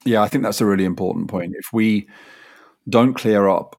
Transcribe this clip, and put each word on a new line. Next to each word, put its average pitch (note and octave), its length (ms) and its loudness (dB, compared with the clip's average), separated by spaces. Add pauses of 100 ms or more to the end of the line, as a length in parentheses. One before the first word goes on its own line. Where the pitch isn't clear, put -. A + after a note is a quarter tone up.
Yeah, A2+ 160 2
I G#2 80 2
think C#3 160 -4
that's G#2 160 -4
a A2 60 2
really F#2+ 180 2
important F2+ 440 -4
point. F2 300 -8
If - 140 -16
we A2 340 0 (800)
don't A#2+ 280 4
clear G2+ 340 2
up F2 300 -2